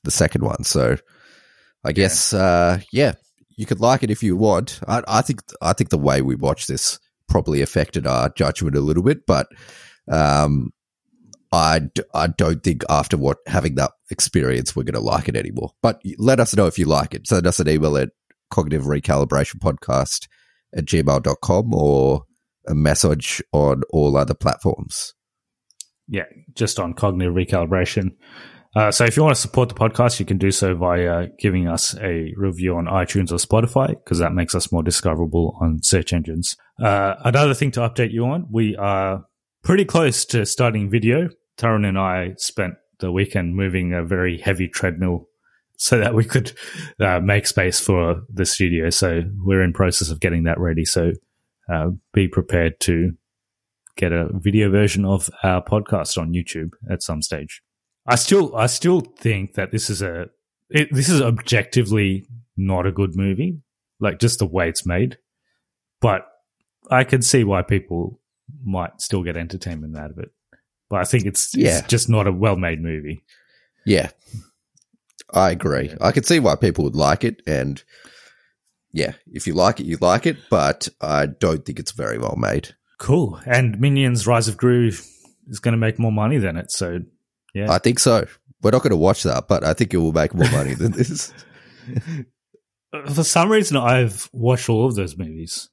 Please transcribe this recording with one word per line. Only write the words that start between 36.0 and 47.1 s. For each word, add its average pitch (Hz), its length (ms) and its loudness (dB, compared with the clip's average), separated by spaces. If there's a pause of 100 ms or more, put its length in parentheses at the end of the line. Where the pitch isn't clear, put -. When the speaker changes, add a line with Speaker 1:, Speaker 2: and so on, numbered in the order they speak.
Speaker 2:
engines. 82 440 -4 (240)
Uh, 101 340 2 (100)
another 135 300 4
thing 143 180 0
to 123 80 -4
update 117 320 0
you 113 140 -2
on, 170 240 -4
we 107 260 0
are 98 480 -2 (400)
pretty 190 200 4
close 160 420 0
to 113 200 -2
starting 110 440 0
video. 120 380 2 (300)
Taryn 110 280 2
and 95 120 0
I 92 400 -2
spent 90 360 -6 (260)
the 92 120 -2
weekend 90 420 0
moving 92 380 0
a 87 120 -2
very 90 340 -2
heavy 92 300 -2
treadmill 90 600 -2 (480)
so - 220 2
that 113 160 0
we 110 100 4
could, - 280 -2 (480)
uh, 92 200 2